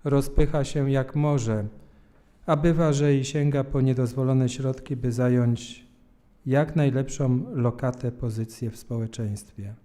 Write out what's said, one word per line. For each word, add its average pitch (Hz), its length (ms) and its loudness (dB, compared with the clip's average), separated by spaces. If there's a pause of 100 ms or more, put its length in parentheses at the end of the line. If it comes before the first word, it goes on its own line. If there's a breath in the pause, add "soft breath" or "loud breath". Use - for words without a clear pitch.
rozpycha 139 600 2
się 139 280 0
jak 135 240 0
może, 117 520 0 (800 soft breath)
a 160 100 2
bywa, 160 380 2
że 143 220 4
i 135 100 0
sięga 143 380 0
po 139 180 -2
niedozwolone 131 680 2
środki, 131 460 -4
by 123 160 -2
zająć 123 760 0 (580)
jak 151 300 0
najlepszą 131 800 0
lokatę, 123 580 -2
pozycję 113 600 -6
w 110 60 -16
społeczeństwie. 110 960 -8 (120)